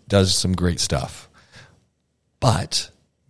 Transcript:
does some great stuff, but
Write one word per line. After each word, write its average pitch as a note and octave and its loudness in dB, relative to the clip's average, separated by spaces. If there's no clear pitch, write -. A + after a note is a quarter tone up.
does F#2+ 4
some F#2 0
great F2 0
stuff, - -4
but - -2